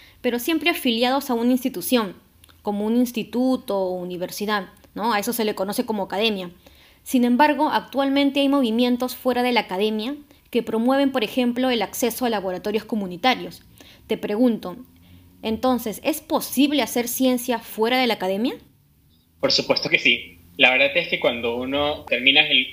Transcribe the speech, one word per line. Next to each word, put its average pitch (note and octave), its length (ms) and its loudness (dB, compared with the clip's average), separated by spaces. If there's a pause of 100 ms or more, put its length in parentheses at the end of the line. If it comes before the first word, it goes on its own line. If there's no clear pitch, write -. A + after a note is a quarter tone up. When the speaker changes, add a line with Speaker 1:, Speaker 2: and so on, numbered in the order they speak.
(200)
Speaker 1:
pero A#3+ 200 0
siempre E4 300 0
afiliados B3+ 600 0
a B3+ 40 0
una A#3+ 180 2
institución, A#3+ 640 0 (460)
como G#3 240 -4
un A3+ 120 2
instituto A#3+ 800 0
o F#3 180 -2
universidad, F3+ 720 -4 (260)
¿no? A3 200 -2
A G#3 60 2
eso B3+ 120 -2
se A#3 140 -2
le G#3 100 -2
conoce G3+ 300 -2
como G#3 180 -2
academia. F#3+ 480 -2 (520)
Sin B3 200 2
embargo, C#4 460 4
actualmente C#4 720 0
hay C#4 80 2
movimientos B3 680 2
fuera B3 260 0
de B3 120 2
la A3 80 2
academia G#3+ 540 -2 (340)
que A#3 120 0
promueven, B3+ 520 2
por B3 100 -2
ejemplo, B3 460 0
el A#3+ 120 0
acceso - 440 -2
a A#3+ 40 0
laboratorios G3+ 540 -4
comunitarios. F3+ 800 -2 (440)
Te A3 100 -2
pregunto, G#3 580 0 (680)
entonces, A3+ 640 -2
¿es D#4 160 -2
posible D4 640 0
hacer A#3 260 -2
ciencia B3 520 0
fuera A#3 380 -2
de C4 80 2
la A3 100 2
academia? G3+ 400 -2 (840)
Speaker 2:
Por C3 140 2
supuesto - 360 0
que - 80 4
sí. A2+ 420 0 (180)
La B2+ 140 6
verdad C3+ 220 2
es E3+ 140 0
que - 140 -4
cuando A#2 340 0
uno C#3+ 480 -2
termina C3+ 380 2
el, C#3 320 2